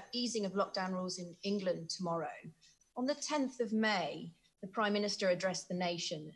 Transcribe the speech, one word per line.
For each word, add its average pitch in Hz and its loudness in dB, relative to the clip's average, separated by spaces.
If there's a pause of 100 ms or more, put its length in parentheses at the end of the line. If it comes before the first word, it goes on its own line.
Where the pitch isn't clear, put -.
(140)
easing 233 0
of 185 -2
lockdown 185 0
rules 185 -4
in 175 -8
England 185 0
tomorrow, 170 -2 (580)
on 247 -2
the 294 2
tenth 285 0
of 220 2
May, 175 2 (300)
the 190 -8
Prime 208 2
Minister 208 2
addressed 180 2
the 180 -2
nation 170 -2